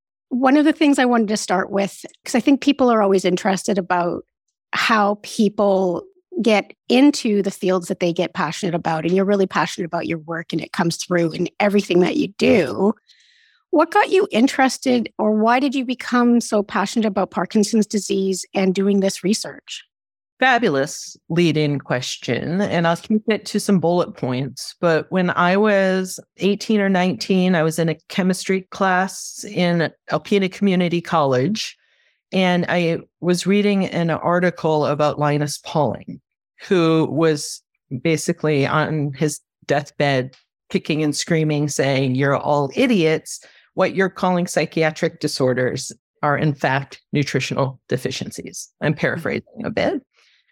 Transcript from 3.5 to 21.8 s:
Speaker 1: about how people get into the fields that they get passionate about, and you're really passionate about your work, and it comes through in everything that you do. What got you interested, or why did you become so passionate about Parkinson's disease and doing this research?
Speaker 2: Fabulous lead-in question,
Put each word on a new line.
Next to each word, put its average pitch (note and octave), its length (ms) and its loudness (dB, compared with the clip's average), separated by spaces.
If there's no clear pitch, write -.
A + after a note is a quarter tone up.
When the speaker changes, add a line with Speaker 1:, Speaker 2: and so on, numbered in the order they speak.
Speaker 1:
about F3+ 460 -2
how G#3 500 0
people G3 800 0
get G#3 320 2
into A#3+ 520 4
the G3 80 -4
fields F#3 380 -2
that F#3+ 140 -6
they F3 100 2
get E3 220 -4
passionate E3 420 -4
about, E3 300 -2
and F3 100 0
you're G3 80 2
really G3 240 2
passionate F3 380 -4
about D#3+ 200 -6
your D#3+ 120 -4
work, E3 340 -10
and E3+ 100 -2
it - 120 -10
comes E3+ 240 0
through E3+ 340 -2
in E3+ 160 -4
everything G3 400 2
that F3+ 160 0
you D4 100 0
do. G3+ 540 2
What E4 200 2
got G4+ 200 2
you F#4+ 220 2
interested, B3 840 0
or G#3+ 140 0
why A3+ 300 2
did C4+ 120 0
you C4+ 120 -4
become A#3+ 560 2
so G#3+ 200 0
passionate G#3 440 -2
about G3 260 -2
Parkinson's G#3 560 0
disease F#3+ 640 -4
and F#3+ 220 0
doing G3 240 2
this F#3+ 240 -2
research? - 600 -6
Speaker 2:
Fabulous A3+ 800 0
lead-in D3+ 500 2
question, C3 800 -4